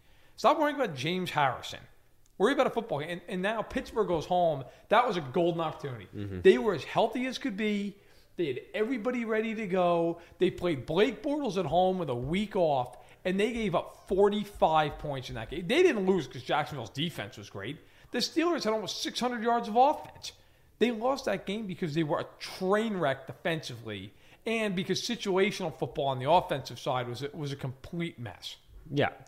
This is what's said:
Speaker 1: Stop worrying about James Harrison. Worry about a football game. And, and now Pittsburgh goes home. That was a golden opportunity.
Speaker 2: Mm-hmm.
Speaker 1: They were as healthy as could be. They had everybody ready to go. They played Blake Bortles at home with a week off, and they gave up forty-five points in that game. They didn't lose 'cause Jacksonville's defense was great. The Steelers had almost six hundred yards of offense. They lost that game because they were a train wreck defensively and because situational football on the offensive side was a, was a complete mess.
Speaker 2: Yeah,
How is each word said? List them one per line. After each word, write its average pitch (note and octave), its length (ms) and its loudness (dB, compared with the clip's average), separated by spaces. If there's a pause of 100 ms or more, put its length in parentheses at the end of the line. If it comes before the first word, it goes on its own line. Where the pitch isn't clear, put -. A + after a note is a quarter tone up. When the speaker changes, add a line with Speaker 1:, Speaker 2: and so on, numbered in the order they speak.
(360)
Speaker 1:
Stop D4 220 4
worrying D4 180 2
about G#3+ 200 -2
James E3+ 340 -2
Harrison. - 500 0 (580)
Worry B3+ 160 4
about C4 140 4
a - 20 2
football F#3 300 -4
game. D#3+ 100 -6
And, F3 180 -6
and F#3 140 -4
now G#3+ 180 -2
Pittsburgh A#3 480 -2
goes D#3+ 160 0
home. E3 400 2 (240)
That A#3+ 180 6
was F#3 120 0
a - 20 0
golden E3+ 400 2
opportunity. C3+ 560 -6
Speaker 2:
Mm-hmm. G2 240 -6
Speaker 1:
They F#3+ 160 10
were A#3 160 2
as D3 120 -4
healthy A#3 420 0
as B3+ 100 -6
could G#3 220 -6
be. G#3 360 -2 (440)
They E3+ 80 0
had B2+ 140 -4 (120)
everybody A#3 540 -2
ready A3 300 0
to A3 100 -4
go. E3+ 540 2 (180)
They F#3 120 4
played F3 360 -2
Blake G#3 360 2
Bortles C#4 360 -2
at F3 80 0
home F#3 320 4
with E3 100 -4
a B2 60 0
week E3+ 420 -2
off, C#3+ 400 0 (300)
and F#3 120 0
they A3+ 140 2
gave G#3+ 220 -2
up - 340 -4
forty-five F#3+ 920 4
points C3+ 280 -6
in B2+ 60 -10
that A2+ 160 -8
game. E3+ 180 -6
They C#4+ 140 6
didn't A3+ 240 4
lose F#3 220 4
'cause C3 160 -12
Jacksonville's D3 460 -2
defense C3 460 -6
was G2+ 140 -14
great. G#2+ 260 -8 (360)
The B3 60 -2
Steelers D#4+ 460 0
had G#3+ 80 0
almost G#3 300 -4
six - 180 -6
hundred A#3+ 220 -2
yards A#3 260 2
of G#3 80 -6
offense. - 560 2 (460)
They A#3+ 140 4
lost B3 320 -2
that G3 200 -2
game G#3+ 220 -6
because E3+ 280 -4
they E3 100 2
were D3 160 0
a B2 60 -6 (120)
train G3+ 580 0
wreck C#3 300 -2
defensively A2+ 880 -6 (320)
and A3 300 -2
because F#3 260 -2
situational G3 720 0
football D3 300 -2
on C3+ 140 0
the C3+ 100 0
offensive D#3+ 480 2
side B2+ 300 -2
was A#2+ 140 -8
a, C#3+ 120 -6
was D3 180 -6
a C#3 40 -6
complete E3 600 -8
mess. G#2+ 380 -12 (340)
Speaker 2:
Yeah, C#3 180 2 (180)